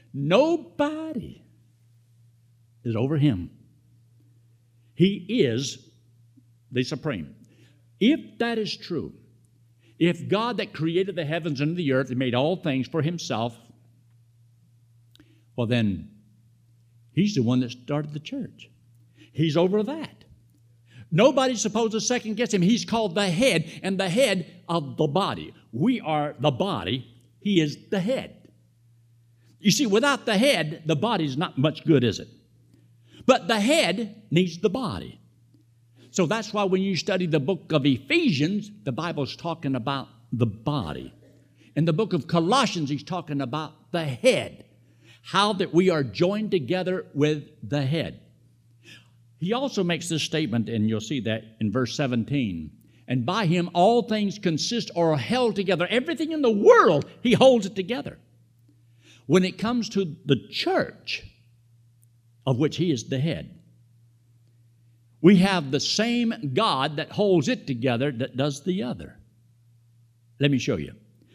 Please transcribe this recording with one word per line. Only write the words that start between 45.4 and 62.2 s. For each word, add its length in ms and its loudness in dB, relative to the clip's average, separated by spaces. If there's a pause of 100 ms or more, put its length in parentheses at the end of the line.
that 200 -2
we 160 6
are 140 2
joined 480 -2
together 640 -2
with 300 0 (240)
the 140 -2
head. 400 -4 (1160)
He 140 -4
also 300 -2
makes 240 -2
this 160 -2
statement, 460 -2
and 180 0
you'll 140 0
see 200 -4
that 380 -6
in 120 0
verse 240 -2
seventeen, 760 -2 (360)
"And 180 -2
by 220 0
him 260 2
all 300 4
things 360 -2
consist 560 -4
or 180 2
are 40 0
held 380 0
together." 320 0
Everything 440 -2
in 100 -2
the 100 4
world, 540 8 (160)
he 120 4
holds 320 6
it 100 -10
together. 420 -6 (1080)
When 180 4
it 140 -4
comes 320 -4
to 260 -2 (100)
the 240 0
church, 720 -4 (1200)